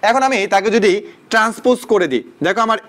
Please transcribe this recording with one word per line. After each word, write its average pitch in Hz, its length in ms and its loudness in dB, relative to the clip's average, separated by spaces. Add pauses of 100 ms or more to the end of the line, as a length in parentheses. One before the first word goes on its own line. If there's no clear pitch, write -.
এখন 233 200 2
আমি 247 240 0
তাকে 196 240 0
যদি 208 420 0 (180)
transpose 226 500 0
করে 196 260 0
দিই, 127 160 -2 (200)
দেখো 185 180 -2
আমার 226 180 0 (100)